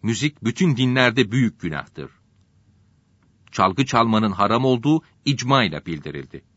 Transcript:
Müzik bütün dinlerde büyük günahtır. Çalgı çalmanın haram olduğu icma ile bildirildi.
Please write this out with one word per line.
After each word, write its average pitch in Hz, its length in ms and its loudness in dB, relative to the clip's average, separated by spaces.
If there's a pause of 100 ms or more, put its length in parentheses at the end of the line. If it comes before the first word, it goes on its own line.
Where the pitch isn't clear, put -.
Müzik 117 420 -4
bütün 131 320 2
dinlerde 123 560 2
büyük 123 280 0
günahtır. 73 500 -10 (1400)
Çalgı 95 340 0
çalmanın 110 460 2
haram 104 320 0
olduğu 131 380 2 (220)
icma 131 400 0
ile 76 220 -6
bildirildi. 73 580 -10 (120)